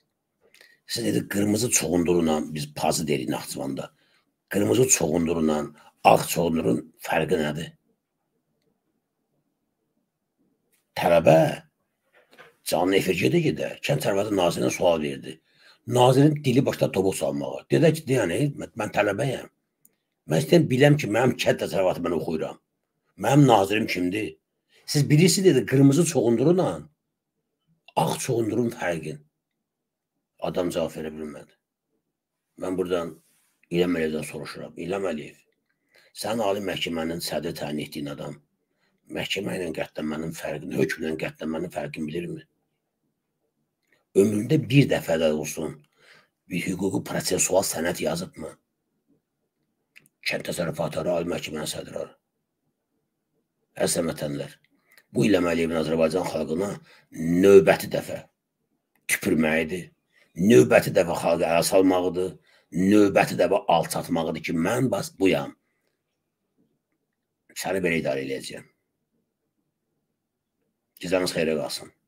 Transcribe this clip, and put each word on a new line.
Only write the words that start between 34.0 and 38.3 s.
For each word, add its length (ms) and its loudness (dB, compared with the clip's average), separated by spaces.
soruşuram. 500 -14
İlham 300 -6
Əliyev, 320 -10
sən 280 -4
Ali 200 -2
Məhkəmənin 600 -6
sədri 320 -6
təyin 280 -8
etdiyin 300 -10
adam 240 -12